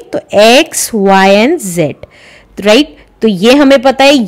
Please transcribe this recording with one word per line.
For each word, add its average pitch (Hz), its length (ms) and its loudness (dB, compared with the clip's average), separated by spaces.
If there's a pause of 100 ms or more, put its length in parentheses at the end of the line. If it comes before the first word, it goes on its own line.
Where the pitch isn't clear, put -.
(160)
तो - 40 -6 (420)
x, - 340 -8
y 196 320 0 (100)
and 277 320 -2
z, 165 240 -6 (680)
राइट? 214 380 0 (240)
तो 226 60 0
ये 214 260 0
हमें 277 280 2
पता 269 220 0
है, 277 100 4 (140)